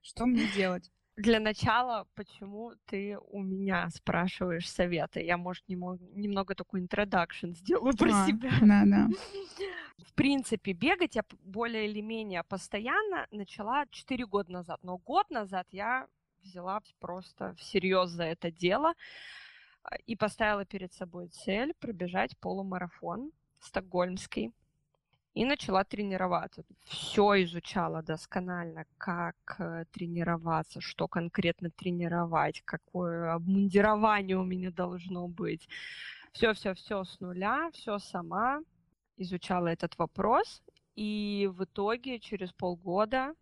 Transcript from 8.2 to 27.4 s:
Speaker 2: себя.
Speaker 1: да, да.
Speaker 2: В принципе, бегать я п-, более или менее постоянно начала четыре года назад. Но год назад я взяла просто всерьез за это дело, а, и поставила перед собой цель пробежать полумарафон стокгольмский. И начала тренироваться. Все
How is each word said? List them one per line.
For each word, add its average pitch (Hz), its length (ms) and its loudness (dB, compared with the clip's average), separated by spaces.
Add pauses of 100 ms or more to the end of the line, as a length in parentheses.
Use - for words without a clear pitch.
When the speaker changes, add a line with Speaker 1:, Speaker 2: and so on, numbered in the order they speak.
Speaker 2:
себя. 226 240 2 (100)
Speaker 1:
да, 208 240 12
да. 202 240 8 (960)
Speaker 2:
В - 80 -20
принципе, 254 600 2
бегать 302 420 2
я 214 80 0
п-, - 200 -14
более 220 460 -2
или 214 120 -4
менее 214 420 -6
постоянно 285 880 -2
начала 214 580 -4
четыре 254 380 -6
года 196 240 -2
назад. 175 320 -8
Но 180 160 -8
год 349 320 0
назад 196 400 -4
я 226 360 -4 (360)
взяла 185 380 -8 (180)
просто 180 560 -10
всерьез 185 560 2
за 170 140 -4
это 170 260 -4
дело, 208 420 4 (880)
а, - 120 -10 (100)
и 226 100 -4
поставила 208 500 0
перед 185 280 -10
собой 175 360 -10
цель 220 500 -2
пробежать 185 580 -2
полумарафон 185 920 -6 (280)
стокгольмский. 185 960 -2 (800)
И 220 120 0
начала 202 380 2
тренироваться. 185 800 -2 (220)
Все - 580 4